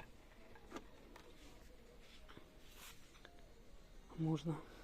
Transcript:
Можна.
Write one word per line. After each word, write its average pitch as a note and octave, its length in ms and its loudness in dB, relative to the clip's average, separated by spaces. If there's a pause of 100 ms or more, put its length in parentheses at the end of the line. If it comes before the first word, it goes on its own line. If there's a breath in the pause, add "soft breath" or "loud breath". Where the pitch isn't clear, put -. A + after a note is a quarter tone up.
(4000)
Можна. D#3+ 380 10 (280 loud breath)